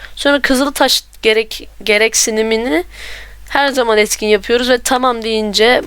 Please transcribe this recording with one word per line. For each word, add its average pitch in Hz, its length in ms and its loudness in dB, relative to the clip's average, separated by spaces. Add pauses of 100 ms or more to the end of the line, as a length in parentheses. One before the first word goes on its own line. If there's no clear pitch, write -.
(160)
Sonra 285 260 2
kızıl 277 300 0
taş - 320 0 (180)
gerek-, 220 460 -2 (160)
gereksinimini 220 1000 0 (680)
her 285 180 2
zaman 240 300 2
etkin 214 300 0
yapıyoruz 240 420 2
ve 254 80 4
tamam 247 460 0
deyince 220 640 2